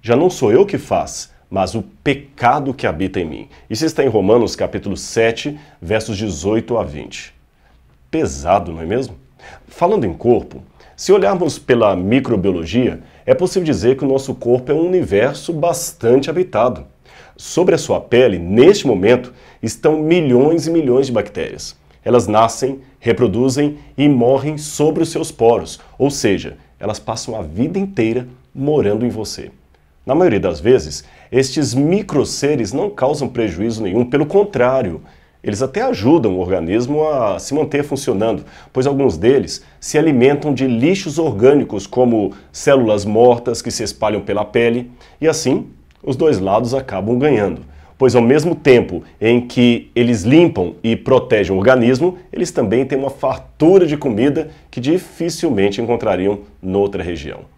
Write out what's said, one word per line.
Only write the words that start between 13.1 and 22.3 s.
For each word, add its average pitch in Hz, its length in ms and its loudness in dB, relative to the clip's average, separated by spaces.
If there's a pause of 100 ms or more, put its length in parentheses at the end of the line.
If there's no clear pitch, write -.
é 127 80 4
possível 175 320 -2
dizer 123 320 2
que - 40 -6
o 139 60 -2
nosso 135 260 -2
corpo 123 380 -2
é - 20 2
um 165 120 0
universo 147 680 -2
bastante 147 760 0
habitado. 123 560 -2 (500)
Sobre - 380 0
a - 40 0
sua 90 220 -2
pele, 117 380 4
neste 120 480 4
momento, 113 480 2 (280)
estão 156 380 0
milhões 151 680 2
e 165 40 -4
milhões 135 380 2
de 123 40 -6
bactérias. - 640 -6 (260)
Elas 113 240 2
nascem, 120 540 0 (180)